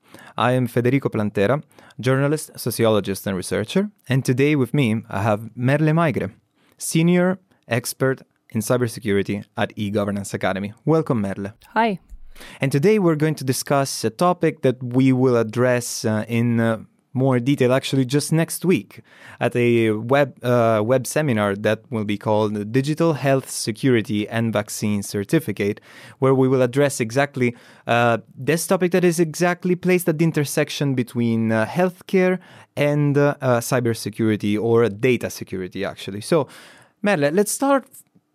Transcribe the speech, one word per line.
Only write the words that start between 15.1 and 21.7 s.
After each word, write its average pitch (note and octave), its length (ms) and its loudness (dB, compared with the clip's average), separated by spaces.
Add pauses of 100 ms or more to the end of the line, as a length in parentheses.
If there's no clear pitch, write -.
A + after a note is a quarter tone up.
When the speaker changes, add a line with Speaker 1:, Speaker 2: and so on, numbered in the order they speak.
Speaker 1:
will B2+ 240 4
address, A#2 680 0
uh, A2 220 0
in, A#2 320 0
uh, A2+ 240 0 (300)
more B2+ 280 2
detail B2+ 320 2
actually C3+ 320 0
just C#3+ 260 -2
next D#3+ 320 -2
week E3+ 380 -2 (400)
at B2 120 -2
a A#2+ 380 2
web, A#2+ 540 0
uh, A2+ 360 2
web A#2+ 240 0
seminar G#2+ 520 0
that G#2+ 320 0